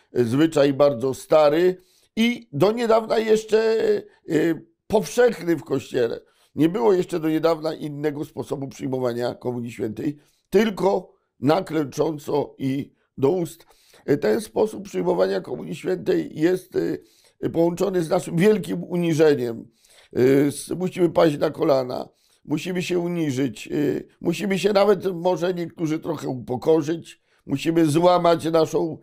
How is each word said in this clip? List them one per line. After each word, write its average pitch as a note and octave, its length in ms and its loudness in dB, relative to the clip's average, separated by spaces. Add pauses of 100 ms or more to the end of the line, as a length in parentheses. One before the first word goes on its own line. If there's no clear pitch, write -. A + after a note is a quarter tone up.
(180)
y, B2 80 4
zwyczaj D3 480 2
bardzo C3+ 400 2
stary E3 640 4 (380)
i A#3 360 0
do E3 200 2
niedawna A3+ 480 0
jeszcze, A3 580 2 (520)
y, D#3 360 0 (220)
powszechny F#3+ 680 0
w C3+ 80 -8
Kościele. B2 560 -4 (360)
Nie D3+ 140 2
było G#3+ 240 2
jeszcze F3 260 -2
do D#3+ 100 -2
niedawna D#3 440 0
innego D3 520 -6
sposobu C3+ 420 -8
przyjmowania B2 680 -4
komunii B2 360 -8
świętej, A2+ 460 -6 (320)
tylko F#3+ 640 0 (260)
naklęcząco D3 1160 -2
i C3+ 340 -4 (260)
do C3 120 2
ust. F3 360 -4 (440)
Y, C#3+ 80 4
ten G#3+ 240 0
sposób G#3+ 420 -2
przyjmowania F#3 580 -2
komunii E3 340 -10
świętej F3 580 -4
jest, F3 420 -2
y, - 800 -6
połączony F3 500 0
z D3+ 60 -6
naszym E3+ 280 -2
wielkim F#3 460 2
uniżeniem. D3+ 840 2 (500)
Y, C#3 300 6
s-, - 220 -6
musimy F3 400 0
paść E3 280 4
na D#3+ 120 0
kolana, C3+ 600 -2 (360)
musimy F3 360 -4
się F3 180 -2
uniżyć, D3+ 720 -4
y, - 360 -2 (140)
musimy F#3 380 -2
się G3+ 140 0
nawet F#3+ 400 4
może F3 400 -2
niektórzy E3 460 -4
trochę D3 280 -8
upokorzyć, C#3+ 920 -2 (240)
musimy E3 400 2
złamać E3+ 600 4
naszą D#3+ 580 0